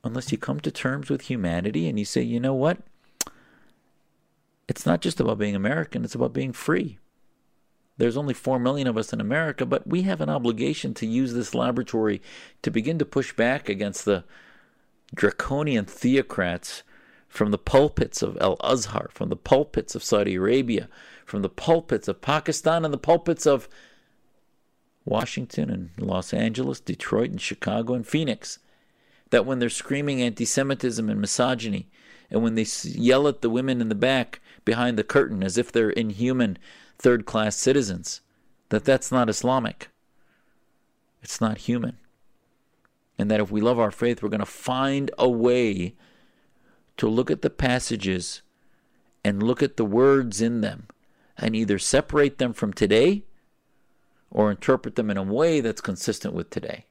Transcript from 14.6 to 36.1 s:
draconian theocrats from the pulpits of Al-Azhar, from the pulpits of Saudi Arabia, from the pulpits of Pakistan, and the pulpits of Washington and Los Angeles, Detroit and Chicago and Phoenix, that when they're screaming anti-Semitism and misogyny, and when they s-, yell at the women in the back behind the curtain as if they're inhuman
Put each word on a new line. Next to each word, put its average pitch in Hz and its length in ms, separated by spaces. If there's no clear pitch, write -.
draconian 135 720
theocrats 98 960
from 107 240
the 101 60
pulpits - 600
of - 180
Al-Azhar, - 720
from - 160
the - 80
pulpits - 580
of 113 100
Saudi 101 300
Arabia, 117 540
from 104 180
the 98 60
pulpits - 580
of 98 140
Pakistan, 160 640
and 151 80
the 139 60
pulpits 170 480
of 139 220
Washington 127 640
and 90 280
Los 92 360
Angeles, 113 460
Detroit - 500
and - 100
Chicago 113 540
and 120 120
Phoenix, 151 520
that 110 140
when 131 140
they're 120 120
screaming 139 520
anti-Semitism 120 840
and 104 120
misogyny, 113 680
and 113 120
when 113 120
they 110 80
s-, - 220
yell 123 420
at 139 140
the 120 100
women 127 300
in 110 80
the 110 60
back 123 460
behind 117 340
the 104 60
curtain 107 380
as 95 140
if 120 160
they're 110 180
inhuman 113 680